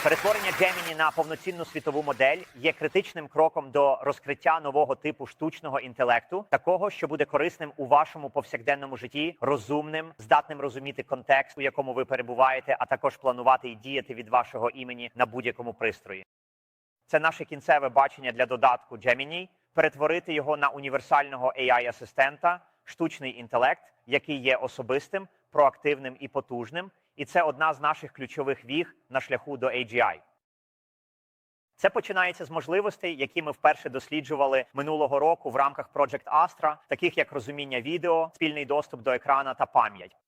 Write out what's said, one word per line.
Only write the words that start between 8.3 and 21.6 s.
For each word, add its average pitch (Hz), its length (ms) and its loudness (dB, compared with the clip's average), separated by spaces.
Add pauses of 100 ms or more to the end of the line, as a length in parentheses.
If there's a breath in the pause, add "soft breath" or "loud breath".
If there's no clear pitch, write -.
житті, 143 440 -6
розумним, 151 760 -2
здатним 147 420 2
розуміти 135 440 -8
контекст, 135 540 0
у 147 40 -8
якому 135 320 -2
ви 127 120 0
перебуваєте, 127 760 2
а 127 60 -2
також 135 320 -2
планувати 127 520 2
і 117 60 -12
діяти 127 380 -6
від 113 160 -14
вашого 120 400 0
імені 123 460 -14
на 123 100 -18
будь-якому 120 480 -8
пристрої. 101 520 -8 (840)
Це 160 120 0
наше 156 260 -4
кінцеве 143 440 0
бачення 135 420 0
для 120 140 0
додатку 123 520 2
Gemini, 139 500 -2 (260)
перетворити 156 600 0
його 147 240 0
на 143 120 2
універсального 139 880 0
A 127 140 4